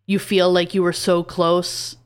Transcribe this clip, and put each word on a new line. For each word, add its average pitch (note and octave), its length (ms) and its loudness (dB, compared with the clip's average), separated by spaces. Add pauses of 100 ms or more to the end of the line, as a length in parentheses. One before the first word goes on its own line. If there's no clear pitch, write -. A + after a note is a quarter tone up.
you G3 120 0
feel F#3 340 2
like F3 220 0
you F#3+ 80 0
were F3 100 0
so F3 320 0
close F3 800 -2